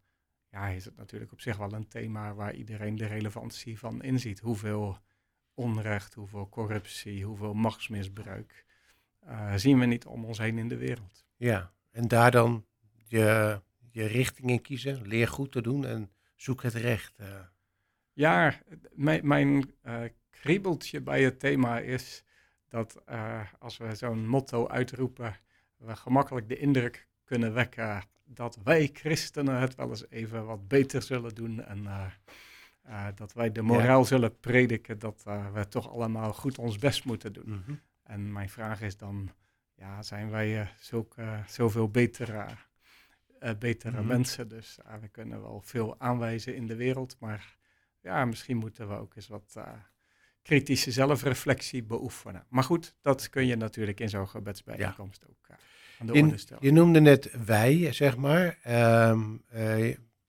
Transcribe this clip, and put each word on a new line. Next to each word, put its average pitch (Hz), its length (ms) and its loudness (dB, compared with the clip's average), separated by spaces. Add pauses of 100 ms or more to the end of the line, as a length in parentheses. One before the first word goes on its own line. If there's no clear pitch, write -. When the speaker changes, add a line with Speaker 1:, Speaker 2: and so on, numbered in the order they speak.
(500)
Speaker 1:
ja, 101 180 -8
is 92 180 -8
het - 100 -20
natuurlijk 110 360 -16
op - 100 -20
zich 110 160 -6
wel 104 160 -6
een 107 140 -8
thema 107 460 -8
waar 104 200 -8
iedereen 107 420 -8
de 110 100 -6
relevantie 107 720 -8
van 117 220 -10
inziet. 127 380 -4
Hoeveel 104 580 -4 (560)
onrecht, 110 600 -4
hoeveel 101 360 -12
corruptie, 104 760 -8
hoeveel 104 280 -8
machtsmisbruik, 104 1120 -6 (540)
eh, 110 360 -8
zien 127 240 6
we 123 60 4
niet 120 200 -2
om 117 200 -12
ons 113 120 -10
heen 113 200 -4
in 113 100 -6
de 120 100 -8
wereld. 117 480 -10 (100)
Speaker 2:
Ja, 107 360 -2 (200)
en 117 160 -4
daar 117 240 6
dan 117 340 4 (420)
je, 107 540 4 (280)
je 110 160 -6
richting 123 440 -2
in 120 120 2
kiezen, 135 460 -8
leer 113 200 2
goed 135 240 -6
te 127 100 -4
doen 131 240 -2
en 113 260 -8 (240)
zoek - 280 -6
het 120 100 -2
recht, 113 460 -4
eh. 101 80 -16 (880)
Speaker 1:
Ja, 151 400 4 (400)
mijn, 151 340 0
mijn, 143 440 4 (100)
eh, 117 200 -10 (280)
kriebeltje 165 720 -2
bij 135 220 2
het 131 160 2
thema 127 400 2
is - 440 -8 (460)
dat, 113 360 -8
eh, 113 360 -10 (180)
als 120 180 -14
we 113 180 -8
zo'n 113 320 -4
motto 123 400 0
uitroepen, 123 680 -6 (420)
we 113 180 -14
gemakkelijk 127 540 0
de 127 80 -6
indruk 131 500 0 (160)
kunnen 117 300 -2
wekken 110 500 -4 (220)
dat 120 380 -12
wij 147 300 4
christenen 139 640 -2
het 131 160 -2
wel 127 140 -8
eens 113 200 -10
even 113 360 -10
wat 104 220 -12
beter 135 340 2
zullen 120 340 -6
doen 113 280 -8
en, 101 240 -10
eh, 98 180 -8 (760)
eh, 104 340 -10
dat 104 180 -16
wij 117 180 0
de 110 100 -6
Speaker 2:
Ja. 107 60 0
Speaker 1:
moraal 120 380 8
zullen 120 340 2
prediken 117 600 2
dat, 107 260 -10
eh, 101 280 -6
we 104 140 -4
toch 117 220 -6
allemaal 110 440 -4
goed 131 240 -6
ons 117 200 -4
best 123 280 0
moeten 110 280 -6
doen. - 160 -14 (160)
Speaker 2:
Mhm. 139 80 -10 (300)
Speaker 1:
En 101 280 -8
mijn 101 180 -8
vraag 107 320 -8
is 101 160 -8
dan, 101 320 -10 (460)
ja, 98 260 -16
zijn 107 280 -10
wij, 107 320 -2
eh, 104 60 -6 (120)
zulke, 110 680 -8
zoveel 113 420 0
betere, 113 560 -2 (920)
eh, 123 200 -6
betere 117 380 -4
Speaker 2:
Mhm. 107 100 -2
Speaker 1:
mensen? 123 400 0
Dus, 110 380 -18
eh, 110 160 -20
we 110 60 -16
kunnen 113 340 -14
wel 107 240 -12
veel 117 340 -4
aanwijzen 117 560 -2
in 117 120 -8
de 113 80 -8
wereld, 127 440 -2
maar 107 380 -12 (440)
ja, 151 240 -2
misschien 120 320 -4
moeten 110 300 -8
we 101 80 -8
ook 107 200 -12
eens 104 120 -18
wat, - 300 -18
eh, 110 140 -14 (680)
kritische 135 500 2
zelfreflectie 131 920 0
beoefenen. 110 680 -10
Maar 127 140 2
goed, 170 380 -2
dat 135 280 0
kun 131 160 0
je 123 100 2
natuurlijk 107 440 -4
in 113 100 -4
zo'n 98 180 -4
gebedsbijeenkomst 101 960 -10
Speaker 2:
Ja. - 80 -20
Speaker 1:
ook, - 180 -20
eh, - 80 -20 (440)
aan 117 80 -10
de 117 60 -4
Speaker 2:
Je, 147 100 10
Speaker 1:
orde 151 140 6
stellen. - 280 -16
Speaker 2:
je 139 60 8
noemde 165 280 12
net 139 460 8
wij, 123 480 6
zeg 135 240 2
maar. 156 460 2
Ehm, 113 580 6 (260)
eh, 110 480 0 (340)